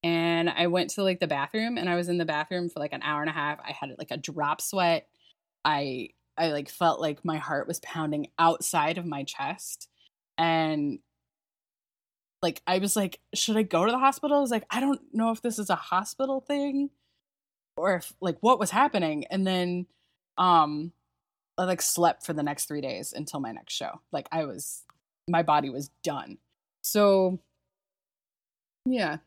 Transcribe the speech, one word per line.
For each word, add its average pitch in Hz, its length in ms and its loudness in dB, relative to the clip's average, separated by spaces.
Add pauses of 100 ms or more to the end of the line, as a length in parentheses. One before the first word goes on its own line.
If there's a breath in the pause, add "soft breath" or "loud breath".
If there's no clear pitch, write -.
And 170 460 2
I 170 180 0
went 175 240 0
to, 202 120 -4
like, 185 180 0
the 170 60 0
bathroom, 220 500 -4
and 180 120 -2
I 175 60 2
was 175 140 -2
in 175 100 0
the 165 60 0
bathroom 160 440 -2
for, 160 120 -10
like, 151 120 -6
an 147 100 -8
hour 147 180 -2
and 156 80 -2
a 151 40 -6
half. 151 280 -4
I 127 120 -10
had, 139 260 -10
like, 151 120 -10
a 202 60 -6
drop 151 440 -4
sweat. 175 480 0 (560 soft breath)
I, 143 460 -2 (260)
I, 165 160 2
like, 143 160 -4
felt - 320 2
like 151 240 -4
my 156 120 -2
heart 143 300 -4
was 165 140 -6
pounding 151 580 -4
outside 165 600 4
of 175 60 -6
my 143 200 -6
chest. - 640 -10 (480 soft breath)
And, 156 600 2 (1400)
like, - 240 -2
I 185 140 2
was 196 160 0
like, 196 240 -2 (140)
"Should 214 240 0
I 220 60 4
go 175 220 2
to 226 60 4
the 254 80 0
hospital?" 277 380 4
I 285 40 6
was 254 100 0
like, 220 200 0
"I 247 80 0
don't 269 220 0 (120)
know 226 180 2
if 226 100 -4
this 226 180 -2
is 202 100 -6
a 180 60 4
hospital 262 640 -2
thing 285 480 -2 (880)
or 180 180 2
if, - 260 -8
like, 175 200 -2
what 240 180 6
was 202 120 0
happening." 180 600 2
And 190 160 0
then, 180 400 0 (500)
um, 165 560 4 (640)
I, 185 80 0
like, 185 160 0
slept - 440 2
for 170 80 -6
the 151 100 -2
next 147 240 -4
three 147 140 -6
days 131 320 -8
until 147 280 -8
my 113 120 -6
next - 200 -14
show. - 280 -8 (100)
Like, - 200 -8
I 160 140 -2
was, - 380 -10 (460)
my 165 140 4
body 147 280 4
was 135 180 -8 (140)
done. 143 360 -6 (440)
So, 190 560 4 (1500)
yeah. 240 420 0